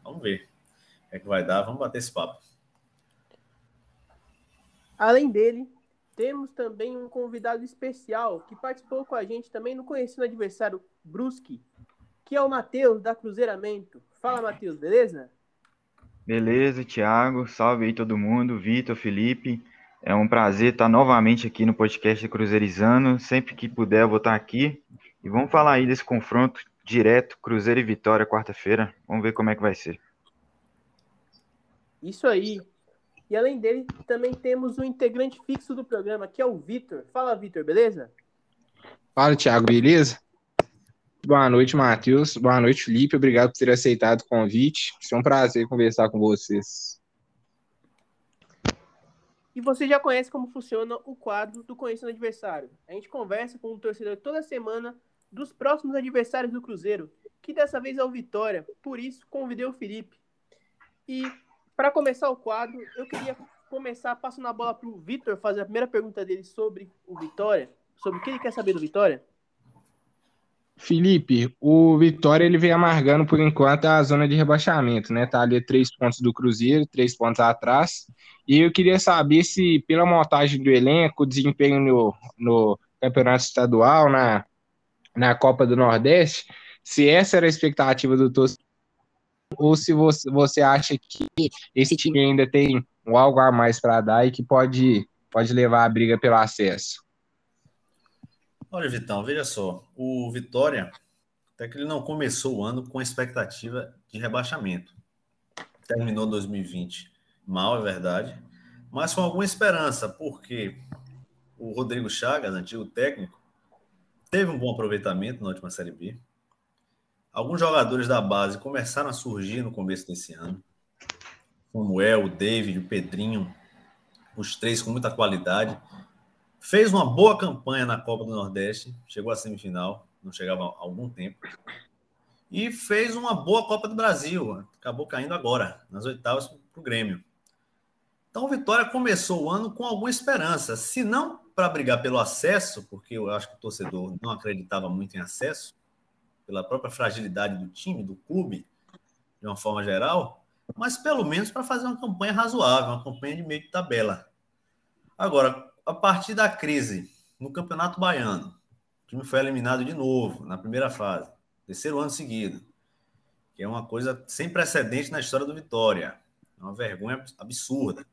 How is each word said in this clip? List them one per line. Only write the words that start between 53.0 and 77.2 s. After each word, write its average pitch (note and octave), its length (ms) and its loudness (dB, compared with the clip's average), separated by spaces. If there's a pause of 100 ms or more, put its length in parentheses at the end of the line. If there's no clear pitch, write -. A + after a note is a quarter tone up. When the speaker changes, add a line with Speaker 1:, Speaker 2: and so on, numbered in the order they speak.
Speaker 2:
conversa A#3+ 480 -10
com A3+ 160 -14
o G#3 60 -18
torcedor G#3 380 -10
toda D4+ 260 -8
semana A#3 520 -10 (360)
dos C4 200 -14
próximos C#4 460 -2
adversários B3 560 -2
do B3 80 -10
Cruzeiro, F#3 500 -6 (300)
que D#4 120 -14
dessa D4 240 0
vez C4 200 -8
é C4+ 60 -2
o B3+ 80 -4
Vitória. G#3+ 540 -6 (160)
Por C4 160 -12
isso, B3+ 320 -14
convidei B3 360 -10
o C4 80 -10
Felipe. A3 440 -16 (880)
E, C4 240 -10 (460)
pra C#4 160 0
começar C#4 380 -2
o B3+ 80 -6
quadro, A#3 420 -8 (160)
eu B3+ 100 -14
queria B3+ 300 -12 (340)
começar B3 460 -10
passando B3+ 320 -14
a A#3 60 -8
bola A#3 200 -6
pro A#3 240 -16
Vitor, G#3 380 -8
fazer G3+ 260 -6
a G3 40 -8
primeira A#3 220 -4
pergunta G#3+ 360 -6
dele F#3 200 -8
sobre G3 460 -8 (160)
o F3+ 140 -18
Vitória, G3 500 -4 (280)
sobre F3 220 -8
o - 20 -12
que - 80 -8
ele B3+ 100 -8
quer A#3 140 -8
saber G3 180 -4
do F3 80 -2
Vitória. D#3 420 0 (1600)
Speaker 4:
Felipe, D#3+ 800 2
o D#3+ 380 6
Vitória, D#3+ 480 6
ele F3 120 4
vem E3+ 140 4
amargando, D#3+ 540 4
por D#3 140 4
enquanto, D3+ 460 4
a D#3 180 6
zona C#3+ 260 2
de D3 60 2
rebaixamento, D3 760 2
né? A#2+ 140 2
Tá B2 160 0
ali A#2+ 160 4
a A#2+ 80 0
três C3 280 2
pontos B2 280 -2
do A#2+ 100 2
Cruzeiro, B2+ 540 2
três B2 320 -2
pontos A#2 240 0